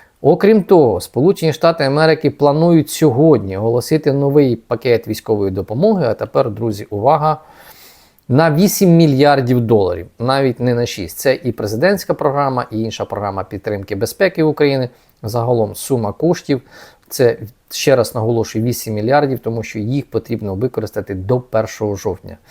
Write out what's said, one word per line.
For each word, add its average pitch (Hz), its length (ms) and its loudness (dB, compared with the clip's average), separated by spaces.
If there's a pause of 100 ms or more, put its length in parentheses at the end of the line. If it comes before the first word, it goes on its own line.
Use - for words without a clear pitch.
(220)
Окрім 196 400 4
того, 135 380 4
Сполучені 160 520 0
Штати 165 320 0
Америки 151 460 2
планують 156 600 2
сьогодні 123 680 2
оголосити 120 560 0
новий 139 440 2
пакет 117 520 -2
військової 107 420 -2
допомоги, 131 560 -2
а 107 80 0
тепер, 127 360 -2
друзі, 107 400 -6
увага, 147 500 0 (880)
на 156 220 4
вісім 175 460 4
мільярдів 139 640 4
доларів, 98 460 0 (120)
навіть 131 420 0
не 123 140 0
на 120 120 -2
шість. 92 320 -10
Це 131 240 0
і 123 100 -4
президентська 151 640 -2
програма, 139 560 -2
і 110 100 -6
інша 110 240 -6
програма 98 400 -6
підтримки 101 500 -8
безпеки 175 480 -2
України. 139 460 0 (340)
Загалом 113 520 -2
сума 113 380 -4
коштів, 147 500 -2 (460)
це, 120 300 0 (320)
ще - 260 2
раз 117 180 0
наголошую, 113 500 -2
вісім 117 300 -4
мільярдів, 131 440 0
тому 113 240 -6
що - 160 -10
їх 123 320 -6
потрібно 107 440 -6
використати 104 600 -6
до 101 260 -2
першого 110 560 -4
жовтня. 92 400 -8 (140)